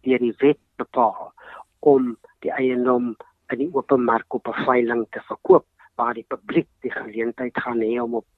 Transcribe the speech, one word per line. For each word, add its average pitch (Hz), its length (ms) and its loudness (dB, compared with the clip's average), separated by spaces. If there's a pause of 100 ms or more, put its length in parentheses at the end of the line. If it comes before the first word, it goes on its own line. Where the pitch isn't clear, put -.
deur 127 160 0
die 120 220 0
wet 143 200 4 (160)
bepaal, - 560 -2 (480)
om 131 360 4 (260)
die - 100 -4
eiendom 123 640 0 (380)
in 123 100 -4
die 165 100 -4
open 127 320 0
mark 113 300 -2
op 113 140 -6
'n - 160 -6
veiling 120 460 0
te - 180 -10
verkoop, - 380 4 (300)
waar 120 180 -2
die 113 140 -12
publiek - 400 -4 (140)
die 120 120 -6
geleentheid 117 640 -6
gaan 120 240 -4
hê 117 200 -2
om 117 120 -6
op, 113 120 -6 (100)